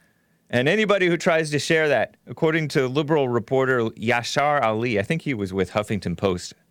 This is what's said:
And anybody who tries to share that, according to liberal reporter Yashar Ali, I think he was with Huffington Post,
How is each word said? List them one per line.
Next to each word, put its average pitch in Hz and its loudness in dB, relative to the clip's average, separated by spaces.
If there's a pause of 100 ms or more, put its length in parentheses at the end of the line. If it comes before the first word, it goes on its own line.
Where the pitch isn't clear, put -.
(500)
And 123 2
anybody 196 2
who 170 2
tries 160 0
to 147 0
share 160 2
that, 110 0 (100)
according 160 -2
to 135 0
liberal 143 0
reporter 123 0
Yashar 123 0
Ali, 110 0
I 98 2
think 165 -4
he 147 -4
was 98 -4
with 95 -2
Huffington 104 -2
Post, 90 -4 (180)